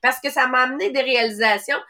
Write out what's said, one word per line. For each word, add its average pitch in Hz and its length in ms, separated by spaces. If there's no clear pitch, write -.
parce 254 180
que 277 100
ça 262 180
m'a 254 140
amené 269 280
des 269 120
réalisations. 226 760